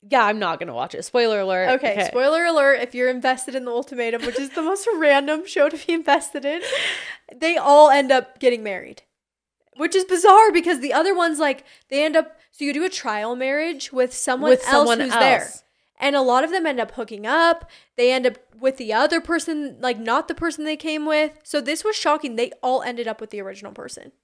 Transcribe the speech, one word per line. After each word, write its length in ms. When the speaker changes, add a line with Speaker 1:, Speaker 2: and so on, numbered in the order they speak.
Speaker 1:
Yeah, 140
I'm 160
not 180
gonna 160
watch 220
it. 80
Spoiler 340
alert. 300
Speaker 2:
Okay, 140
Speaker 1:
Okay. 160
Speaker 2:
spoiler 360
alert, 360
if 120
you're 160
invested 460
in 100
the 60
ultimatum, 560
which 100
is 140
the 100
most 320
<laughs> 40
random 500
show 220
to 80
be 60
invested 520
in, 160
they 240
all 320
end 220
up 300
getting 240
married, 380
which 180
is 100
bizarre 460
because 300
the 120
other 220
ones, 240
like, 240
they 160
end 120
up, 200
so 140
you 80
do 100
a 60
trial 480
marriage 560
with 200
someone 380
Speaker 1:
With 140
Speaker 2:
else 80
Speaker 1:
someone 260
Speaker 2:
who's 140
there. 300
Speaker 1:
else. 200
Speaker 2:
And 160
a 40
lot 220
of 80
them 160
end 140
up 100
hooking 340
up. 460
They 160
end 140
up 120
with 200
the 140
other 280
person, 600
like, 200
not 260
the 80
person 300
they 120
came 300
with. 380
So 160
this 240
was 100
shocking. 400
They 160
all 220
ended 240
up 140
with 100
the 100
original 300
person. 400